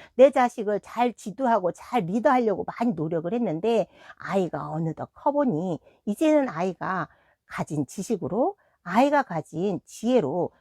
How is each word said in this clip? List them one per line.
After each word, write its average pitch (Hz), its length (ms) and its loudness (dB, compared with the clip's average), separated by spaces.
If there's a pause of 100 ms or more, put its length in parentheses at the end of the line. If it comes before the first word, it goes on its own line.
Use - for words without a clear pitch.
(140)
내 269 160 10
자식을 233 500 0
잘 240 340 -2
지도하고 208 580 0
잘 - 300 -4
리드하려고 220 640 2 (140)
많이 233 140 0
노력을 165 400 -4
했는데, 220 560 0 (280)
아이가 160 540 -4
어느덧 156 440 -4
커보니 277 640 0 (240)
이제는 294 440 2
아이가 170 600 -4 (380)
가진 151 400 -4
지식으로, 196 720 -4 (320)
아이가 269 340 4
가진 170 600 -4
지혜로 185 680 0 (100)